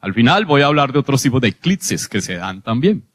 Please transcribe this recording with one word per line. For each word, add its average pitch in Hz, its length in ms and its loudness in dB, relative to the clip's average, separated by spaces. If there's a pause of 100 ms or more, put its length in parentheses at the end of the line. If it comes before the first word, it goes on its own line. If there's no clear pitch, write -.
Al 98 140 -8
final 165 320 4
voy 143 160 4
a 143 40 4
hablar 143 260 0
de 147 60 2
otros 139 240 0
tipos - 180 0
de 120 80 0
eclipses 104 600 -4
que 101 120 -4
se 95 140 -8
dan 92 260 -10
también. 135 440 0 (100)